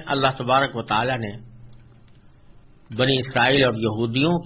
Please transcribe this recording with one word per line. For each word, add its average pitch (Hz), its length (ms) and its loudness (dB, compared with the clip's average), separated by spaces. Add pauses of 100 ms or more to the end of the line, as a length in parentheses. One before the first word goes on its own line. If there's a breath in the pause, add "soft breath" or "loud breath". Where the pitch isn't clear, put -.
اللہ 135 300 0
تبارک 127 400 0
و 113 60 -4
تعالی 117 360 0
نے 110 120 -6 (1600)
بنی 127 280 0
اسرائیل 127 460 2
اور 123 120 2
یہودیوں 117 680 0